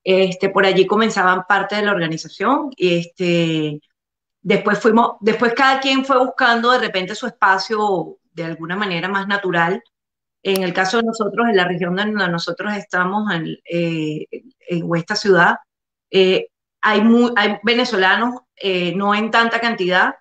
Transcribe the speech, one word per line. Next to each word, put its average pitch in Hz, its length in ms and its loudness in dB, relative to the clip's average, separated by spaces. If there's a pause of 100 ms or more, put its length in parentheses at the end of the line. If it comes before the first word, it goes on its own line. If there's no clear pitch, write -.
Este, 190 480 2
por 196 160 2
allí 185 220 4
comenzaban 190 600 2
parte 196 280 0
de 208 80 -2
la 208 80 0
organización. 196 840 -2
Este, 170 1040 0 (600)
después 202 380 0
fuimos, 233 400 4
después 220 340 0
cada 277 280 2
quien 269 240 0
fue 269 120 2
buscando 247 540 2
de 254 80 2
repente 190 340 -4
su 185 140 -8
espacio 190 920 -2 (120)
de 165 140 -10
alguna 165 320 -8
manera 185 320 -4
más 196 180 -4
natural. 190 560 -2 (580)
En 190 220 0
el 175 100 -2
caso 190 240 0
de 233 60 2
nosotros, 226 460 -2
en 196 80 2
la 180 100 2
región 180 300 -2
donde 202 320 -2
nosotros 170 440 -6
estamos, 196 600 -4
en, 160 240 -6 (120)
eh, 160 560 -4 (440)
en 170 260 -2
esta 165 220 -4
ciudad, 196 400 4 (520)
eh, 185 380 2 (340)
hay 208 200 2
mu-, 233 340 4
hay 208 260 0
venezolanos, 226 800 0 (160)
eh, 180 400 -4
no 202 180 0
en 214 180 -2
tanta 233 280 0
cantidad 202 600 0